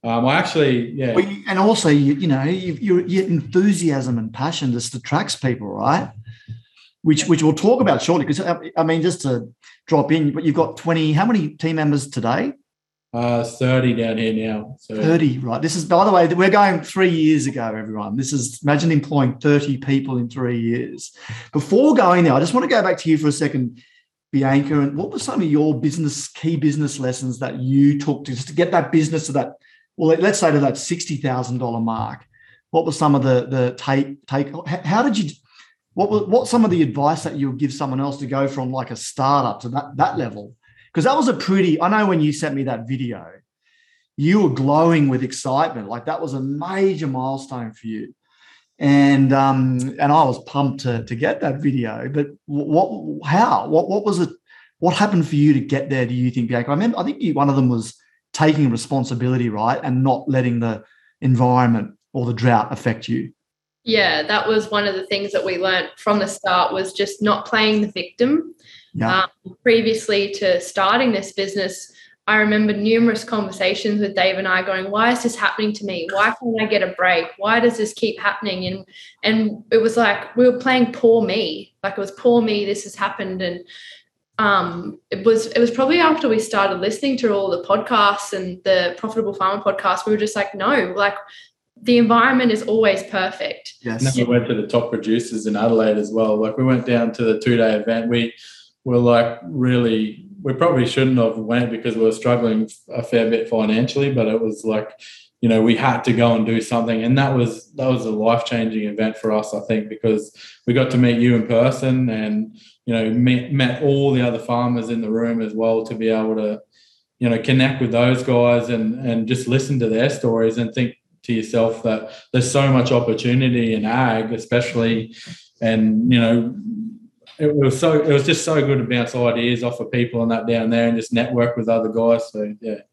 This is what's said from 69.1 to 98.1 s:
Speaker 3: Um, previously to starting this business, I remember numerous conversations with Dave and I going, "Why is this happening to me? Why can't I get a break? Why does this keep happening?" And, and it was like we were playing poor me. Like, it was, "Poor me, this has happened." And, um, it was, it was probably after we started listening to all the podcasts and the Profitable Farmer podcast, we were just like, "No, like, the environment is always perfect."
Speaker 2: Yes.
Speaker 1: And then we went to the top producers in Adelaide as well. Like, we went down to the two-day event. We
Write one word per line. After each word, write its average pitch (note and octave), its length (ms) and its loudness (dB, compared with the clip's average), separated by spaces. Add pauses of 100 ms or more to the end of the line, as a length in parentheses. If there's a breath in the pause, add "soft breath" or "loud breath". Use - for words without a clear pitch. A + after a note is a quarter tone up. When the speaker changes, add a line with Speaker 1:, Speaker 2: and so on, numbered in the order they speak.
Speaker 3:
Um, F#3 180 -20
previously A3 760 2
to F#3 220 0
starting G#3+ 540 0
this G3 200 -6
business, G3 600 -6 (340 soft breath)
I G#3+ 100 2
remember G#3+ 360 2
numerous A3+ 520 2
conversations G3+ 760 -2
with G3 160 -2
Dave F#3 220 2
and F#3+ 100 -4
I F#3 140 0
going, F#3+ 280 -6
"Why A3 220 2
is A#3+ 100 -2
this A#3 140 -2
happening G#3+ 380 -2
to G#3 100 -10
me? F3 260 -6
Why G3+ 300 2
can't A3+ 200 -4
I A3 40 0
get G#3+ 180 0
a F3+ 120 -4
break? F3 320 2 (100)
Why A3 240 0
does A#3 160 2
this G#3+ 160 -4
keep - 260 -4
happening?" F#3+ 480 -4
And, F#3+ 200 -8 (360 loud breath)
and A3 480 0
it A3+ 120 4
was A3+ 160 0
like G3+ 360 0
we B3 140 6
were B3 100 2
playing B3+ 340 2
poor A3+ 300 4
me. F#3 600 -4
Like, G3 160 -6
it - 20 -8
was, G3 120 -6
"Poor A#3+ 280 2
me, G#3 240 -2
this G3+ 200 -4
has G3+ 100 -16
happened." F#3 480 -6
And, F3 180 -6 (800 loud breath)
um, F#3+ 600 0 (120)
it G3 160 -2
was, A3 220 4
it - 100 -2
was A#3+ 120 4
probably C4+ 300 2
after D#4 260 2
we A3 120 2
started G3 420 -2
listening A#3+ 380 -2
to A3 160 2
all G3 160 0
the F3 140 -4
podcasts G#3 680 0
and F#3 320 -8
the F3+ 320 2
Profitable A3 380 -4
Farmer G3 280 -2
podcast, G3 440 0
we G#3+ 60 2
were G#3+ 60 2
just G#3+ 160 -2
like, G3+ 200 -4
"No, G3 420 0
like, G3+ 200 0 (640 loud breath)
the A#3+ 160 4
environment A#3+ 520 4
is G#3+ 120 -2
always G#3 400 2
perfect." - 800 -6
Speaker 2:
Yes. A#2 160 -6
Speaker 1:
And C3 80 0
then B2 200 0
we A#2+ 120 2
went A#2 100 0
to A#2+ 60 0
the G#2+ 120 -4
top A#2 240 0
producers A2 540 -2
in G#2+ 100 -2
Adelaide A2 440 2
as G#2 120 -4
well. G#2+ 280 0
Like, A2 180 -2
we C3 80 0
went B2+ 220 2
down A#2 260 0
to A#2+ 120 -4
the A2 140 2
two-day A2+ 360 2
event. A2+ 340 -2
We A#2+ 240 0 (520 loud breath)